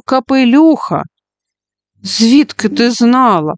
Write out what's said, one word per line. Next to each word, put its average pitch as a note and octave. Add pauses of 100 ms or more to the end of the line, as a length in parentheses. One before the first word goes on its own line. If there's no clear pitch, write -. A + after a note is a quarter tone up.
капелюха». C4 (1000)
«Звідки A3+
ти A#3+
знала?» A#3